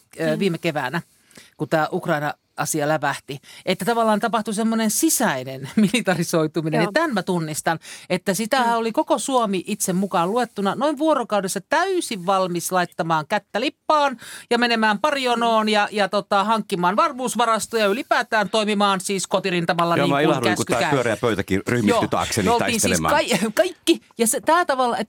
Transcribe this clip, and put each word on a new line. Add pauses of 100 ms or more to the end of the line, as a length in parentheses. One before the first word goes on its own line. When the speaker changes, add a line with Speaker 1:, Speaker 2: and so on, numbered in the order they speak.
(200)
Speaker 1:
ö,
Speaker 2:
Mm.
Speaker 1:
viime
keväänä, (560)
kun
tää
Ukraina-asia
lävähti. (260)
Että
tavallaan
tapahtui
semmoinen
sisäinen
<laughs>
militarisoituminen.
Speaker 2:
Joo.
Speaker 1:
Ja
tän
mä
tunnistan, (300)
että
sitähän
Speaker 2:
Mm.
Speaker 1:
oli
koko
Suomi
itse
mukaan
luettuna
noin
vuorokaudessa (100)
täysin
valmis
laittamaan
kättä
lippaan (320)
ja
menemään
parjonoon
ja,
ja
tota,
hankkimaan
varmuusvarastoja,
ylipäätään
toimimaan
siis
kotirintamalla
Speaker 3:
Joo,
Speaker 1:
niin
Speaker 3:
mä
Speaker 1:
kuin
Speaker 3:
ilahduin,
kun
tää
Speaker 1:
käsky
käy.
Speaker 3:
pyöreä
pöytäkin
ryhmistyi
Speaker 1:
Joo,
Speaker 3:
taakse,
Speaker 1:
me
Speaker 3:
niin
Speaker 1:
oltiin (100)
siis
Speaker 3:
taistelemaan.
Speaker 1:
kai-,
kaikki. (160)
Ja
se,
tää
tavalla,
et,